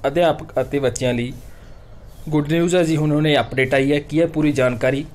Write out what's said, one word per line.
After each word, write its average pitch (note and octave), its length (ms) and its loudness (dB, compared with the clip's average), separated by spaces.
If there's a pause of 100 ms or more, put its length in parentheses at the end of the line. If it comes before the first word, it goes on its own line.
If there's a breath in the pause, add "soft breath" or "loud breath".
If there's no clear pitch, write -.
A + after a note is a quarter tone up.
ਅਧਿਆਪਕ D#3 400 0 (140)
ਅਤੇ C#3 180 -2
ਬੱਚਿਆਂ B2 340 0
ਲਈ A#2+ 200 -4 (960 loud breath)
ਗੁੱਡ D3+ 220 0
ਨਿਊਜ਼ E3+ 240 2
ਹੈ F3+ 80 4
ਜੀ। D#3+ 140 2
ਹੁਣ D3+ 140 2
ਉਹਨੇ D3+ 280 2
ਅਪਡੇਟ C3 340 0
ਆਈ C3+ 180 2
ਹੈ, D3 80 2
ਕੀ D3 220 -2
ਹੈ E3+ 60 6
ਪੂਰੀ D3+ 240 2
ਜਾਣਕਾਰੀ C3 640 0